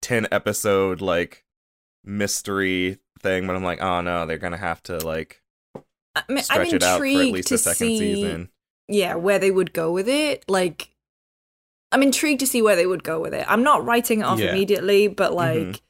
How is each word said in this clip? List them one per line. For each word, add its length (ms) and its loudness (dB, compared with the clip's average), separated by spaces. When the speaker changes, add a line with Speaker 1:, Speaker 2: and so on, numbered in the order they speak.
Speaker 1:
ten 300 -2
episode, 680 0
like, 460 -2
mystery 920 -2
thing. 260 0
But 80 -2
I'm 80 -4
like, 180 -4
"Oh 200 0
no, 240 -2
they're 140 -4
gonna 180 -8
have 260 -6
to, 160 -8
like, 440 -8
Speaker 2:
I 120 -2
mean, 120 -2
I'm 40 -4
Speaker 1:
stretch 300 0
it 100 2
out 140 4
for 80 0
at 60 -2
Speaker 2:
intrigued 240 2
Speaker 1:
least 140 -4
Speaker 2:
to 60 0
Speaker 1:
a 40 2
second 160 0
Speaker 2:
see, 280 0
Speaker 1:
season." 340 -6
Speaker 2:
yeah, 280 0
where 220 2
they 140 2
would 220 0
go 180 -2
with 180 -2
it. 380 0
Like, 480 -2
I'm 100 4
intrigued 380 2
to 80 -2
see 140 0
where 140 6
they 120 2
would 160 -2
go 160 -4
with 140 -6
it. 140 -4
I'm 160 2
not 220 4
writing 360 2
it 20 -2
off 160 0
Speaker 3:
Yeah. 120 2
Speaker 2:
immediately, 560 2
but, 260 0
like, 260 0
Speaker 1:
Mm-hmm. 120 -6